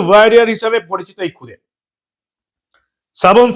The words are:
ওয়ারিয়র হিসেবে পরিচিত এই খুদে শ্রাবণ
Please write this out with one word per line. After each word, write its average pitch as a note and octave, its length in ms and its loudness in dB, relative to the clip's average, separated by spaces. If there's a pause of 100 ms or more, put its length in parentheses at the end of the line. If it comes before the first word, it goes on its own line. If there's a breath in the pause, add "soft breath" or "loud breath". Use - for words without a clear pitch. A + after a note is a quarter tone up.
ওয়ারিয়র A3 520 2
হিসেবে A3+ 240 -6 (120)
পরিচিত F#3 280 -14 (100)
এই D3+ 100 -10
খুদে A#2+ 180 -20 (1600)
শ্রাবণ A#3 400 2